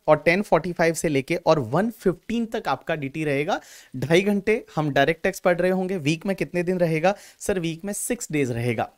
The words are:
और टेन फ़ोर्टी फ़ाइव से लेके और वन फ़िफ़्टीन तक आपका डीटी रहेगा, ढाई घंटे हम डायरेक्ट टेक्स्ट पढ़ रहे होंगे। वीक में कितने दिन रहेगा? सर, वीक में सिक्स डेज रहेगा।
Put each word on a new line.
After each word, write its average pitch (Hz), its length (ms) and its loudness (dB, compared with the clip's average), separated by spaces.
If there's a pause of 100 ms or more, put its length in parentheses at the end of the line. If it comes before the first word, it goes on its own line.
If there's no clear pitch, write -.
और 151 100 6
टेन 170 260 2
फ़ोर्टी 175 300 0
फ़ाइव 165 220 2
से 170 140 -2
लेके 143 280 0
और 160 220 4
वन 151 320 0
फ़िफ़्टीन 220 560 -2
तक 220 220 -6
आपका 147 260 -4
डीटी 156 300 -6
रहेगा, 151 360 -2 (360)
ढाई 139 240 2
घंटे 208 440 0 (120)
हम 151 140 0
डायरेक्ट 139 320 2
टेक्स्ट 190 200 -2
पढ़ 175 160 2
रहे 180 120 2
होंगे। 185 260 -2
वीक 160 300 -2
में 196 100 -2
कितने 175 260 -2
दिन 180 160 -2
रहेगा? 165 360 2 (240)
सर, 185 220 -4
वीक 165 240 -6
में 202 80 -6
सिक्स - 400 -6
डेज 143 180 0
रहेगा। 117 480 -2